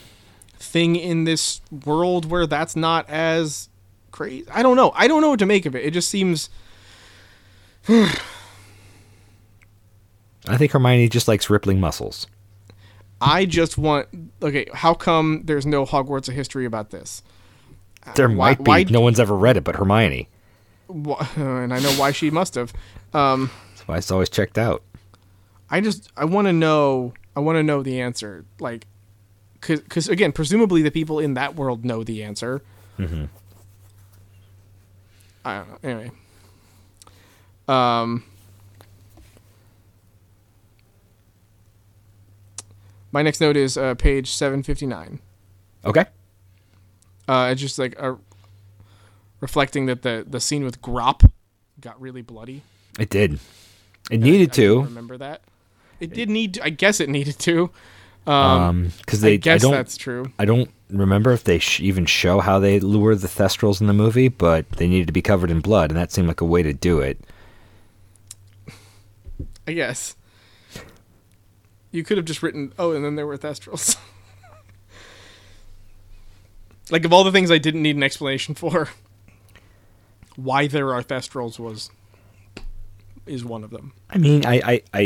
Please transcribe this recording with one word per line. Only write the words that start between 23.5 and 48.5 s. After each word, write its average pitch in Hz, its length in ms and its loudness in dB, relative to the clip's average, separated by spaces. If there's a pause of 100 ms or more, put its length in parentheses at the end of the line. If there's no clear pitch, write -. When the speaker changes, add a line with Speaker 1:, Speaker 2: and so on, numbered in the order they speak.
Speaker 2:
That's - 120 -20
why 78 100 -4
it's 98 140 -6
always 95 180 0
checked - 280 -2
out. 107 260 -2 (840)
Speaker 1:
I 175 120 -2
just, 214 340 -4
I 143 100 -4
wanna 196 280 0
know, 143 600 2 (220)
I 143 40 -6
wanna 160 240 0
know 147 200 0
the 131 160 -6
answer. 107 460 -8 (140)
Like, 117 260 -10 (760)
'cause, 156 280 -2
'cause, 170 180 -4
again, 185 240 0
presumably 175 500 2
the 151 100 0
people 156 280 -4
in 147 140 -2
that 139 220 -6
world 127 280 -6
know 113 200 -6
the 110 200 -10
answer. 117 380 -8 (380)
Speaker 2:
Mm-hmm. 80 260 -6 (2250)
Speaker 1:
I 101 140 -8
don't 90 120 -14 (140)
know. 143 60 -10
Anyway. 117 220 -12 (1600)
Um, 117 560 0 (4000)
my 147 100 0
next 151 200 0
note 147 160 2
is, 135 200 0
uh, 131 180 -2
page 139 360 0
seven 139 320 -4
fifty-nine. 123 560 -8 (640)
Speaker 2:
Okay. 160 200 2 (1200)
Speaker 1:
Uh, 127 240 2
it's 131 100 -4
just, 135 180 -8
like, 127 200 -6
a, 131 180 -6 (1200)